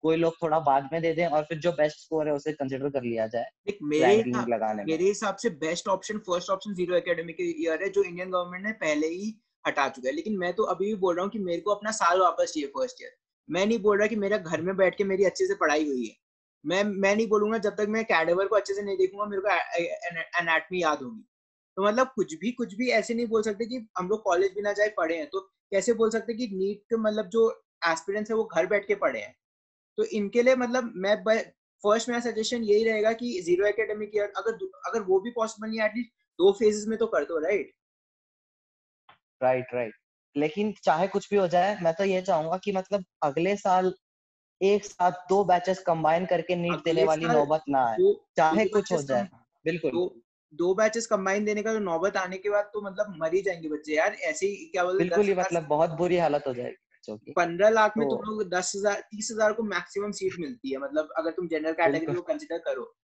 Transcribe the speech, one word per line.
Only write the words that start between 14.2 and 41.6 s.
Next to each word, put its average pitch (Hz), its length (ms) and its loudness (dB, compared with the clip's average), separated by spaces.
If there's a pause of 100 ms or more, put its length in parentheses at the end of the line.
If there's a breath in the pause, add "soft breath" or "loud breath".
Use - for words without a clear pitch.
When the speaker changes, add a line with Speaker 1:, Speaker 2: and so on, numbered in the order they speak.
Speaker 2:
घर 165 240 -4
में 185 160 -2
बैठ 185 200 4
के 208 60 0
मेरी 196 200 2
अच्छे 185 240 2
से 190 80 0
पढ़ाई 156 320 2
हुई 127 180 -2
है। 113 100 -10 (500)
मैं, 180 180 2
मैं 196 320 2
नहीं 220 120 0
बोलूंगा 214 300 2
जब 202 180 -2
तक 214 140 -2
मैं 220 160 -2
cadaver 175 420 2
को 214 80 2
अच्छे 202 180 0
से 196 80 -4
नहीं 196 160 -4
देखूंगा, 190 280 0
मेरे 202 160 -6
को 202 80 -2
ए-, 175 340 0
ए-, 156 220 -6
एन-, 170 360 -6
anatomy 165 400 0
याद 151 200 0
होगी। 117 260 -14 (480)
तो, 190 100 0
मतलब, 240 300 2
कुछ - 180 -2
भी, 220 180 -4
कुछ 214 240 -8
भी 247 140 -2
ऐसे 226 240 2
नहीं 233 140 -2
बोल 220 140 2
सकते 214 240 -4
कि 233 220 -10 (100)
हम 185 120 -4
लोग 214 140 0
college 185 280 2
भी 202 100 -8
ना 208 120 -2
जाए 208 240 2
पढ़े 170 200 0
हैं। 151 120 -8
तो 196 100 -6
कैसे 196 540 -2
बोल 220 160 4
सकते 220 240 -4
कि 233 140 -4
नीट 196 360 -4
के, 226 140 -2
मतलब, 214 300 0
जो 226 360 2 (240)
aspirants 202 440 -2
है 220 60 0
वो 220 60 0
घर 170 220 0
बैठ 202 220 0
के 208 80 2
पढ़े 139 240 -2
हैं? 104 160 -14 (640)
तो 214 60 0
इनके 220 400 0
लिए, 254 120 6
मतलब, 247 400 -2
मैं 196 280 0
ब-, 220 280 0 (320)
first 220 260 2
मेरा 240 120 -2
सजेशन 226 420 -4
यही 208 200 6
रहेगा 220 300 2
कि 233 280 -4
zero 175 240 4
academic 214 500 -2
year 202 220 0
अगर 214 140 -2
दू-, 190 180 -8 (160)
अगर 220 160 -4
वो 190 180 4
भी 208 100 -6
पॉसिबल 220 400 -4
नहीं 220 100 -4
है, 220 60 2
एटलीस्ट 220 240 -2 (280)
दो 190 140 8
phases 208 360 2
में 220 120 -2
तो 226 80 2
कर 175 180 0
दो, 165 140 -2
right? 170 320 -2 (1700)
Speaker 1:
Right, 127 300 2
right। 117 200 -4 (440)
लेकिन 190 360 -2 (100)
चाहे 175 240 4
कुछ 190 220 -4
भी 202 80 2
हो 190 100 4
जाए, 180 340 2